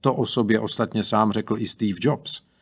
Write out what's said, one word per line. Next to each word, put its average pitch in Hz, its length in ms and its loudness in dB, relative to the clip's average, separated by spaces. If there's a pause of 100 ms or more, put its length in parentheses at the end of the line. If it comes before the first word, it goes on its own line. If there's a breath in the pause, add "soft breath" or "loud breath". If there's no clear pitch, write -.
To 135 140 2
o 131 100 0
sobě 110 340 2
ostatně 110 440 -2
sám 107 280 2
řekl 107 260 -2
i 113 100 -4
Steve 98 340 -2
Jobs. 143 400 -2 (200)